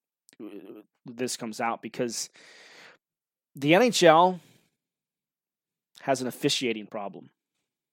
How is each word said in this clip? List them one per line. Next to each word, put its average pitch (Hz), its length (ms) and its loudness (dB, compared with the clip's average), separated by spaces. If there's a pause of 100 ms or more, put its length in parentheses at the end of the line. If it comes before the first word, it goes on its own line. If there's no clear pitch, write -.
(420)
uh, 104 60 -14 (560)
this 123 320 -8
comes 113 240 -10
out, 117 220 -6
because 117 480 -8 (1200)
the 143 200 4
N 208 80 6
H 233 200 2
L 175 380 6 (1600)
has 135 220 -2
an 127 40 -6
officiating 113 600 -4
problem. 98 440 -12 (640)